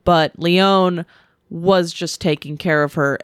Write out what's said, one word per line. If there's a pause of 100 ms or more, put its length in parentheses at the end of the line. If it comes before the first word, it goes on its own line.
but
Leon (460)
was
just
taking
care
of
her.